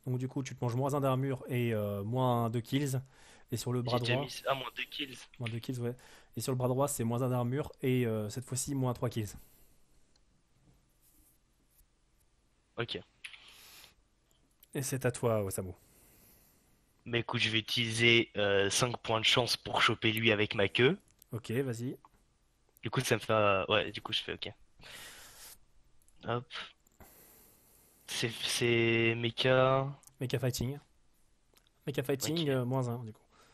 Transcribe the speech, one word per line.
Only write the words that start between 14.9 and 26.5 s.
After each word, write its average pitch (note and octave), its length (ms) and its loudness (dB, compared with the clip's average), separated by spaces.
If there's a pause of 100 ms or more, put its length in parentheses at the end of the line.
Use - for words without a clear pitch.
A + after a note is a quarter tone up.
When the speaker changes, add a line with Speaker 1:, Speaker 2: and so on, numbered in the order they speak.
Speaker 1:
à B2 60 4
toi, A2+ 320 0
Osamu. F#2+ 280 -6 (1300)
Speaker 2:
Mais A#2 140 0
écoute, A2+ 220 -2
je A2 100 0
vais A2 80 2
utiliser, A#2 800 4
euh, G2+ 340 2
cinq A#2+ 260 0
points A2+ 220 0
de A2+ 60 -2
chance A#2+ 300 4
pour - 280 -4
choper A2 280 2
lui A2 200 4
avec G#2 240 2
ma G2+ 120 4
queue. C#3 300 4 (340)
Speaker 1:
Ok, A#2 200 -8
vas-y. B2 440 -4 (840)
Speaker 2:
Du A2+ 80 -8
coup, - 120 0
ça A#2+ 140 4
me G#2 40 -4
fait, - 140 -4
euh, G2+ 340 4
ouais, G#2 240 4
du A2 100 -10
coup, - 120 -8
je - 100 -2
fais - 100 -8
ok. - 180 -10 (1700)
Hop. B2 260 -4 (1600)